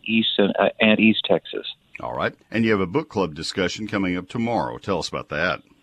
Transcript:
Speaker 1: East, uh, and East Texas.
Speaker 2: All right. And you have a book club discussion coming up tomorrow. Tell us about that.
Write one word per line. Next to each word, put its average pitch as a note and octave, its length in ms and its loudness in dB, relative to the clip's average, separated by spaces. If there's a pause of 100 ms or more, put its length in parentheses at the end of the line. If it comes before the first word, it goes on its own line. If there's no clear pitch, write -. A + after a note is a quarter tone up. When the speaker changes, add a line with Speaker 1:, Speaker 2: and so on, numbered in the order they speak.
Speaker 1:
East, A2 340 2
uh, G2+ 320 4 (100)
and A2 180 6
East G#2+ 220 6 (100)
Texas. - 360 -2 (340)
Speaker 2:
All A#1+ 140 -8
right. F2 200 -4 (160)
And A2+ 140 0
you A2 80 4
have G2+ 80 2
a F#2+ 60 0
book D3 220 -4
club F2 260 -2
discussion F2+ 520 -4
coming F#2+ 300 -2
up F2+ 120 -8
tomorrow. G#2 500 -2
Tell F#2+ 200 -2
us D2+ 100 -4
about C#2+ 200 -8
that. D#2+ 340 -2 (200)